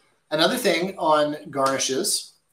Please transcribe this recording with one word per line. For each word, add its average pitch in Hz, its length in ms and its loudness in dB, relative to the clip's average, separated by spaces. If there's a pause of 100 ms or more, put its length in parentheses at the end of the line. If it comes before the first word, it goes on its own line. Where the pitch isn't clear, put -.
(300)
Another 160 260 2
thing 185 420 0
on 151 380 2 (140)
garnishes 135 840 -2 (180)